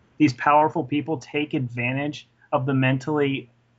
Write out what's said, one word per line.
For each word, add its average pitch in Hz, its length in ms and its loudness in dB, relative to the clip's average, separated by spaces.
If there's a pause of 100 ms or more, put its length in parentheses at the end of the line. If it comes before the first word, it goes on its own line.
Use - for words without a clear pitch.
(180)
these 151 160 4
powerful 151 500 2
people 143 340 -4
take 151 360 -4
advantage 131 720 -4 (240)
of 131 140 0
the 139 80 0
mentally 135 760 0 (300)